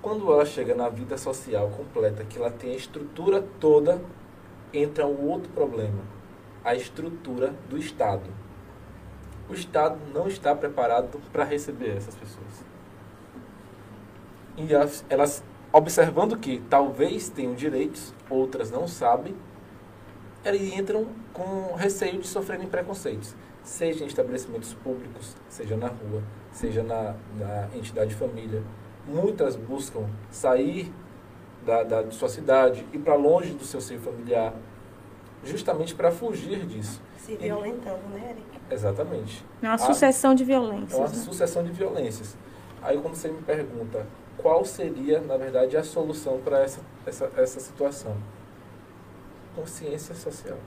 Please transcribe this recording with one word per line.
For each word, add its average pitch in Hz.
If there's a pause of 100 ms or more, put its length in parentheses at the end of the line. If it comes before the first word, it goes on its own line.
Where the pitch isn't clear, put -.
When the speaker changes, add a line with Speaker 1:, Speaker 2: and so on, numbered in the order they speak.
Speaker 1:
Quando 208
ela 147
chega 120
na 120
vida 123
social 110
completa, 110
que 104
ela 117
tem 123
a 127
estrutura 170 (160)
toda, 156 (720)
entra 147
um 143
outro 180
problema: 110 (640)
a 127
estrutura 135 (160)
do 135
Estado. 101 (1160)
O -
Estado 156 (160)
não 170
está 147
preparado 127 (100)
para 147
receber 143
essas 101
pessoas. - (1900)
E 156
elas, 143
elas, - (260)
observando 160
que 127
talvez 143
tenham 123
direitos, 131 (160)
outras 131
não 131
sabem, 139 (1080)
elas 196
entram 196 (260)
com 190
receio 190
de 175
sofrerem 190
preconceitos, 147 (280)
seja 156
em -
estabelecimentos 127
públicos, - (120)
seja 107
na 117
rua, 107 (280)
seja 110
na, 113 (240)
na 104
entidade 107
de 104
família. 110 (440)
Muitas 151
buscam 117 (240)
sair 143 (760)
da, 117
da, -
de -
sua 175
cidade, 131
ir 147
pra 151
longe 151
do 139
seu -
seio 123
familiar, 117 (920)
justamente 160
pra 170
fugir 190
disso. 107 (160)
Speaker 2:
Se -
Speaker 1:
E 214
Speaker 2:
violentando, 208 (120)
né, 233
Eric? 233 (260)
Speaker 1:
Exatamente. 117 (180)
Speaker 3:
É 226
uma 220
Speaker 1:
A 226
Speaker 3:
sucessão 262
de 262
violências, 220
Speaker 1:
É -
uma -
Speaker 3:
né? -
Speaker 1:
sucessão 175
de 170
violências. 120 (460)
Aí 139
quando 160
você -
me 156
pergunta 117 (320)
qual 165
seria, 151
na 135
verdade, 131
a 156
solução 151
pra 139
essa, 135 (260)
essa, -
essa 131
situação? 131 (1400)
Consciência 156
social. -